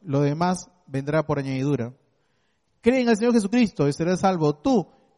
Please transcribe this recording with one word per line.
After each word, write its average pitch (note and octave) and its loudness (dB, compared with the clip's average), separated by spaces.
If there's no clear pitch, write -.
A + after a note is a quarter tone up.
lo C#3+ -2
demás E3+ -2
vendrá C#3+ -4
por D3 -2
añadidura. C3+ -4
Cree B3+ 2
en A#3+ 0
el A3 4
Señor A#3 2
Jesucristo G3+ 0
y C#3+ 0
serás E3+ -2
salvo D#3+ 0
tú B3 0